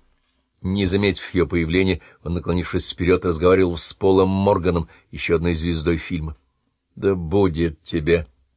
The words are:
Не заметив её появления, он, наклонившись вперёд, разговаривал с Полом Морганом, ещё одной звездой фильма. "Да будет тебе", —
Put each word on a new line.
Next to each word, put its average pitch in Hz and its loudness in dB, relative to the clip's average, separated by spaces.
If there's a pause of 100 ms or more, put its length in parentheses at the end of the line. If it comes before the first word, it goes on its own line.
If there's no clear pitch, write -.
(600)
Не 95 0
заметив 98 -2
её 85 2
появления, 87 0 (220)
он, 87 -4
наклонившись 87 -4
вперёд, 90 0
разговаривал 87 2
с - -4
Полом 95 2
Морганом, 95 0 (220)
ещё 82 -2
одной 85 0
звездой 82 -2
фильма. 80 -8 (580)
"Да 98 0
будет 85 0
тебе", — 82 0 (300)